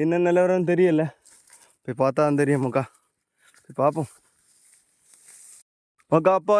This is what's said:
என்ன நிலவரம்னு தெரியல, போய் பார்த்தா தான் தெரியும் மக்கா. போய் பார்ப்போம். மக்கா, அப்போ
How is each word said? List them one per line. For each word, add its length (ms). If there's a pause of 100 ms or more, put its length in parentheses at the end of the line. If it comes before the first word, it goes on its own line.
என்ன 240
நிலவரம்னு 440
தெரியல, 320 (800)
போய் 200
பார்த்தா 240
தான் 140
தெரியும் 260
மக்கா. 180 (800)
போய் 160
பார்ப்போம். 280 (2000)
மக்கா, 280
அப்போ 200